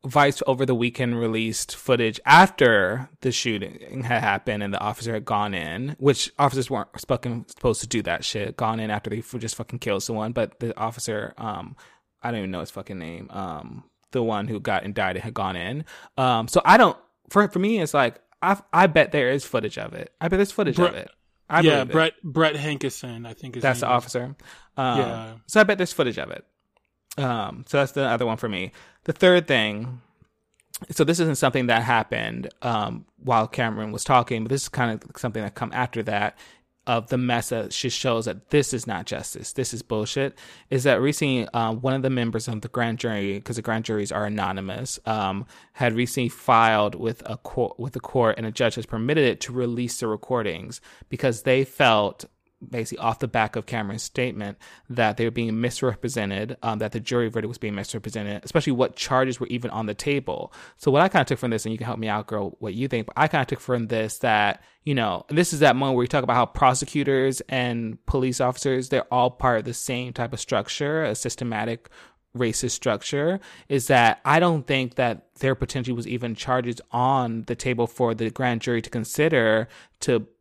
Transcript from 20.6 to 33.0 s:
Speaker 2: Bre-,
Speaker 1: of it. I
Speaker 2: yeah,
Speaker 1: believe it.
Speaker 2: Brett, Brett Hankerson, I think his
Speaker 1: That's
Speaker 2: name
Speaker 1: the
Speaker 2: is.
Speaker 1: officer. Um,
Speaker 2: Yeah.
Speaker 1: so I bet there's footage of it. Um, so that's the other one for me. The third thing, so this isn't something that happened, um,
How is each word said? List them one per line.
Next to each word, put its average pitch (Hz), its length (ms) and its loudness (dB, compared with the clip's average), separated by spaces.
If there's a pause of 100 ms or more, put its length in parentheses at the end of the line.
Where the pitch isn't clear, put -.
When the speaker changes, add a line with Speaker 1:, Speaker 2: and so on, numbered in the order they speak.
Speaker 2:
Bre-, 170 80 6
Speaker 1:
of 175 120 2
it. - 140 -12 (380)
I 160 140 4
Speaker 2:
yeah, 156 140 8
Speaker 1:
believe 127 120 0
it. - 40 -6
Speaker 2:
Brett, 160 200 4 (100)
Brett 151 340 2
Hankerson, 135 720 -6
I 113 60 -16
think 123 220 -14
his 120 80 -6
Speaker 1:
That's 127 180 2
Speaker 2:
name 120 80 -2
Speaker 1:
the 123 60 4
Speaker 2:
is. - 20 4
Speaker 1:
officer. 120 280 -2 (520)
Um, 131 220 0
Speaker 2:
Yeah. 113 340 -4 (140)
Speaker 1:
so 214 160 4
I - 20 10
bet 196 140 2
there's 180 160 -2
footage 123 240 0
of 67 100 -8
it. - 160 -14 (720)
Um, 120 520 -4
so 143 100 0
that's 139 140 0
the 139 120 -2
other 117 220 0
one 110 100 -2
for 117 120 -6
me. 92 240 -6 (320)
The 165 80 -2
third 180 340 6
thing, 117 540 -2 (880)
so 156 140 2
this 165 160 2
isn't 156 160 2
something 127 320 0
that 117 140 4
happened, 113 640 -2 (140)
um, 113 420 -4 (180)